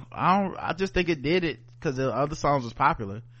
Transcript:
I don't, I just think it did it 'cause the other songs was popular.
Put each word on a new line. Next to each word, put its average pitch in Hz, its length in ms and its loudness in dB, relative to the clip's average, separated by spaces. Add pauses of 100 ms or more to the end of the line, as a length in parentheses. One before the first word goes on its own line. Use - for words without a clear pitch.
(120)
I 175 300 4
don't, 185 160 -4
I 90 160 -4
just 190 180 -2
think 180 160 2
it 156 140 0
did 170 220 2
it 151 160 -4 (200)
'cause 139 160 -2
the 131 180 0
other 143 200 0
songs 143 300 2
was 113 100 -8
popular. 117 480 0 (180)